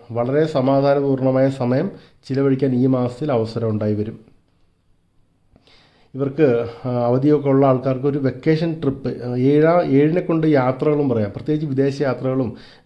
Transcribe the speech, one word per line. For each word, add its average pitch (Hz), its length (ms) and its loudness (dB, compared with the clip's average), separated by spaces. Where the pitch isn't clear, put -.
വളരെ 131 340 0
സമാധാനപൂർണ്ണമായ 135 1040 2
സമയം 135 420 -2
ചിലവഴിക്കാൻ 135 480 0
ഈ 123 100 2
മാസത്തിൽ 131 460 -2
അവസരം 113 380 -2
ഉണ്ടായി 107 240 0
വരും. 107 260 -6
ഇവർക്ക്, 139 340 0
ആ, 127 40 -4
അവധിയൊക്കെ 131 600 2
ഉള്ള 135 160 4
ആൾക്കാർക്ക് 131 420 0
ഒരു 143 100 0
വെക്കേഷൻ 156 640 -2
ട്രിപ്പ്, 127 420 -4
ആ, 123 120 -6
ഏഴാ-, 151 500 4
ഏഴിനെ 151 360 2
കൊണ്ട് 165 260 -2
യാത്രകളും 143 640 0
പറയാം, 107 260 -2
പ്രത്യേകിച്ച് 151 320 -4
വിദേശ 139 340 -2
യാത്രകളും 131 540 -2